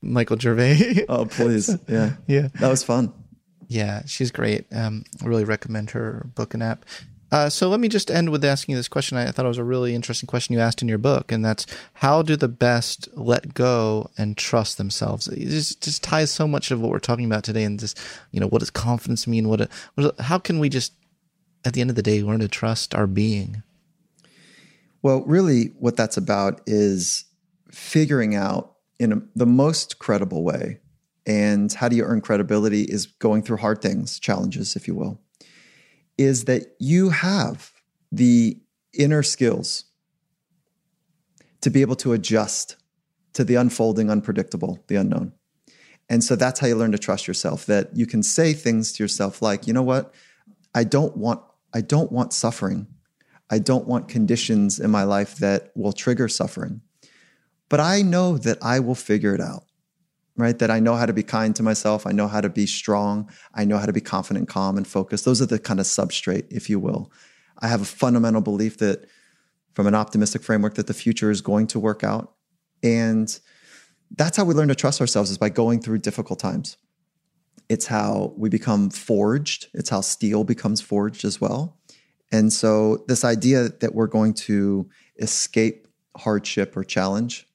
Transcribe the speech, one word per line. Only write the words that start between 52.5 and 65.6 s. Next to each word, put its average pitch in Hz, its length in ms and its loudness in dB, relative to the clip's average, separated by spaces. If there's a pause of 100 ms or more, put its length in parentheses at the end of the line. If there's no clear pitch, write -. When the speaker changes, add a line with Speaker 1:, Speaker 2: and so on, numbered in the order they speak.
Speaker 2:
I 110 120 2
don't 127 260 0
want 123 220 -2
conditions 107 720 0
in 107 100 0
my 104 140 2
life 101 320 -2
that 98 400 0
will 104 160 -2
trigger 123 340 0
suffering. - 540 -6 (880)
But 147 100 2
I 180 240 2
know 180 360 2
that 113 220 -2
I 123 200 2
will 123 160 0
figure 104 400 0
it 85 40 -2
out," 87 260 -10 (680)
right? 117 220 2
That 113 120 2
I 113 100 2
know 117 160 4
how 117 100 0
to 110 60 0
be 104 100 0
kind 110 320 0
to 117 80 -2
myself. 107 440 0
I 98 60 -2
know 104 140 2
how 104 140 -2
to 101 80 0
be 101 180 0
strong. 104 640 -2 (240)
I 107 100 -2
know 104 140 2
how 104 80 -2
to 104 60 0
be 107 80 0
confident, 95 480 -4
calm, 98 280 -2
and 98 120 -4
focused. 98 360 -4
Those 127 160 2
are 131 60 0
the 107 140 -2